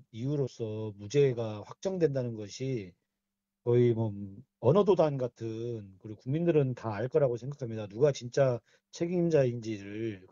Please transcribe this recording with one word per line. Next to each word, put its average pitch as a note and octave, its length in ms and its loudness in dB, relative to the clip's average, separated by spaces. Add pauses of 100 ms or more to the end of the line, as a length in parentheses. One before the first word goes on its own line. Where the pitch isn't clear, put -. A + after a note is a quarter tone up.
(100)
이유로서 A2 840 -6
무죄가 A2 720 0
확정된다는 C#3 680 -2
것이 G#2+ 580 -8 (720)
거의 A#2+ 280 6
뭐 A2+ 200 -2 (480)
언어도단 E3 580 4
같은, A2+ 840 -6
그리고 G#2+ 160 -12
국민들은 D3 580 2
다 A2+ 200 -4
알 G#2+ 120 -2
거라고 C3 300 2
생각합니다. A#2 500 -8
누가 A#2+ 260 2
진짜 B2 460 0 (340)
책임자인지를, A2+ 1400 0